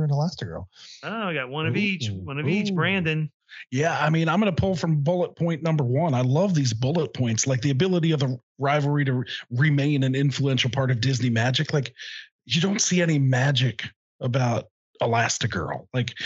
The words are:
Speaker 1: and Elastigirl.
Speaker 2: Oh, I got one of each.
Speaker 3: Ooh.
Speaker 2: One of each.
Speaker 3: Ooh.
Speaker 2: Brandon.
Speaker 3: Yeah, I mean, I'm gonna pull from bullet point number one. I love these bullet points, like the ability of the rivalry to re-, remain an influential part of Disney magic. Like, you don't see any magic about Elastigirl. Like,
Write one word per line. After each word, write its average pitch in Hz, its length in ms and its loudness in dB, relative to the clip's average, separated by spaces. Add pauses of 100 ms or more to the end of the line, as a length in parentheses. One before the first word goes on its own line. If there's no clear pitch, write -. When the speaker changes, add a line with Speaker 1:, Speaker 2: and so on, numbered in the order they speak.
Speaker 1:
and 147 80 0
Elastigirl. 101 540 -4 (360)
Speaker 2:
Oh, 151 80 -8 (180)
I 170 60 -4
got 131 140 -4
one 151 180 -4
of - 120 0
each. 185 320 -2
Speaker 3:
Ooh. 95 140 -8
Speaker 2:
One 139 140 -8
of 147 80 -4
each. 202 240 0
Speaker 3:
Ooh. 190 40 -2
Speaker 2:
Brandon. 160 580 0 (400)
Speaker 3:
Yeah, 143 260 -2
I 160 120 0
mean, 160 180 2
I'm 165 100 2
gonna 208 140 2
pull 190 240 0
from 156 260 2
bullet 175 320 0
point 165 280 -2
number 156 200 2
one. 127 300 2
I 123 80 2
love 160 340 2
these 131 200 2
bullet 139 400 0
points, 117 320 0
like 127 160 0
the 143 80 2
ability 165 420 2
of 151 80 0
the 135 180 -2 (200)
rivalry 143 480 2
to 135 80 0
re-, 127 120 -2 (240)
remain 143 520 2
an 131 120 0
influential 135 560 0
part 131 200 -2
of 120 100 0
Disney 127 300 0
magic. 127 420 0
Like, 143 220 0 (500)
you 127 160 0
don't 196 220 0
see 180 180 2
any 160 180 2
magic 131 680 2 (320)
about 123 460 0 (360)
Elastigirl. 113 880 -2
Like, 123 220 -2 (120)